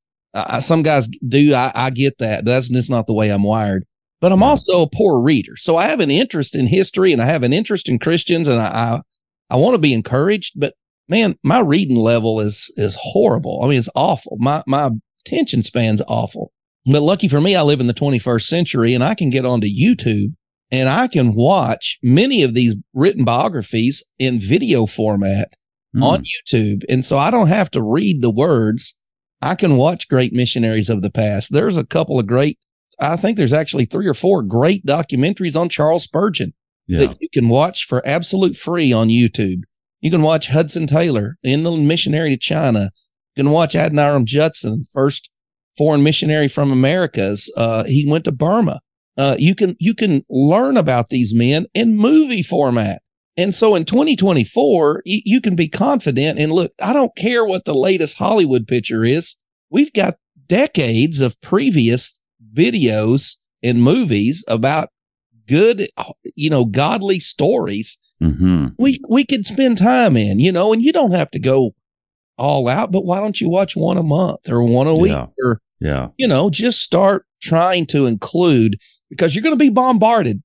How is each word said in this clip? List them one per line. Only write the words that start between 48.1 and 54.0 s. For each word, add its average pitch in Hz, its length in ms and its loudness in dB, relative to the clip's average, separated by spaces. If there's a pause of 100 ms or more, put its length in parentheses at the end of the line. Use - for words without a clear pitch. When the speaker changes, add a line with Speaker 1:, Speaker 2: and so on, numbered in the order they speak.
Speaker 1:
to - 60 -2
Burma. 180 480 0 (380)
Uh, 139 200 0
you 175 160 2
can, 190 260 -2
you 202 140 0
can 185 360 0
learn 202 480 2
about 131 320 0
these 120 260 -2
men 135 400 2
in 220 220 2
movie 254 440 2
format. 120 580 -2 (360)
And 185 200 0
so 220 180 4
in 170 100 0
twenty 277 320 0